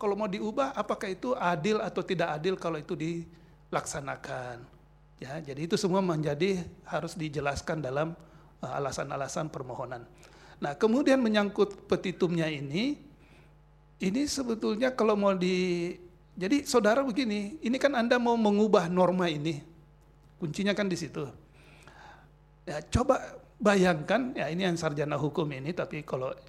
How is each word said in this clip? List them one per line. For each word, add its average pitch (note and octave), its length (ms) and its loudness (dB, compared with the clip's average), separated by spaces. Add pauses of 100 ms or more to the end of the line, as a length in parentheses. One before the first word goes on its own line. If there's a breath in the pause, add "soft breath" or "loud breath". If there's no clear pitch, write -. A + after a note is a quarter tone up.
kalau G3+ 160 0
mau G#3+ 120 -4
diubah, A3 440 -2
apakah G#3 400 -4
itu B3 240 -4
adil F3+ 440 0
atau G3 200 -4
tidak E3+ 320 -2
adil E3+ 240 -2
kalau E3 240 -6
itu D#3 160 -8
dilaksanakan? C#3 1800 -8 (440)
Ya, C3 220 -10
jadi C#3 260 -8
itu F#3 80 2
semua F#3+ 240 2
menjadi E3+ 640 0 (240)
harus D#3+ 240 -4
dijelaskan D3+ 720 -4
dalam, D3+ 320 -2 (480 loud breath)
eh, B2+ 80 -8
alasan-alasan C#3+ 800 -6
permohonan. B2 540 -10 (560 loud breath)
Nah, C#3+ 160 -4
kemudian C4 420 4
menyangkut G#3 720 0
petitumnya E3+ 580 0
ini, D#3 480 -2 (1000 soft breath)
ini G3 320 0
sebetulnya A#3 640 0
kalau G#3+ 240 4
mau G3 160 4
di, F3+ 560 0 (480)
jadi A3+ 240 2
saudara A3+ 400 4
begini, G#3 560 -2
ini B3 240 0
kan C#4+ 160 4
Anda A#3+ 240 4
mau A#3 160 4
mengubah G#3 480 6
norma F3+ 400 4
ini, D3+ 320 -2 (800)
kuncinya F#3 320 -2
kan G3+ 160 0
di F3+ 80 0
situ. D#3+ 320 -6 (1400 loud breath)
Ya, D3+ 240 -8
coba - 560 2 (160)
bayangkan, G3 800 4
ya C#3 160 -2
ini F#3 160 0
yang E3 80 0
sarjana D3 400 -2
hukum D3+ 320 -2
ini, C#3 240 -6
tapi D3+ 320 -6
kalau C3 240 -4 (180)